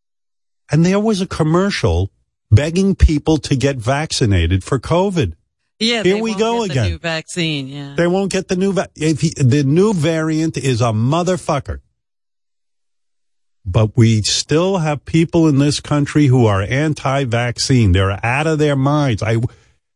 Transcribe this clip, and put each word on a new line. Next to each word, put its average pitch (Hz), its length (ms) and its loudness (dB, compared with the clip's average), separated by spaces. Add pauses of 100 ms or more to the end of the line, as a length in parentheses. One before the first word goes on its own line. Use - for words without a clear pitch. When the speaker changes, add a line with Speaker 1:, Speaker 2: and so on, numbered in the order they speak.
(720)
Speaker 1:
and 160 140 2
there 190 140 2
was 208 220 0
a 185 60 -6
commercial 156 840 0 (380)
begging 170 460 2
people 156 440 2
to - 160 -4
get 135 200 0
vaccinated 98 880 -2
for 131 160 -4
covid. 170 540 -2 (500)
Speaker 2:
Yeah, 226 200 0
Speaker 1:
Here 185 100 4
Speaker 2:
they 214 80 -2
Speaker 1:
we 226 80 -4
Speaker 2:
won't 196 100 -6
Speaker 1:
go 233 220 0
Speaker 2:
get 190 100 -4
Speaker 1:
again. 127 120 -2
Speaker 2:
the 92 80 0
new 80 80 -6
vaccine, 160 680 -6
yeah. 139 300 -14
Speaker 1:
They 170 80 2
won't 185 260 0
get 185 160 -4
the 190 80 -2
new 196 160 0
va-, 180 240 -2
if 156 260 -2
he, 160 140 0
the 143 280 2
new 180 320 2
variant 160 600 -2
is 131 240 -2
a 120 140 0
motherfucker. 147 880 -2 (1900)
But 107 300 0
we 113 280 4
still 180 540 0
have 156 280 -4
people 160 420 2
in 135 120 4
this 143 200 0
country 147 460 0
who 127 220 4
are 98 140 2
anti-vaccine. 123 1300 0
They're 95 340 0
out 139 220 -2
of 156 100 0
their 147 180 2
minds. 139 460 0
I, 113 160 -2 (580)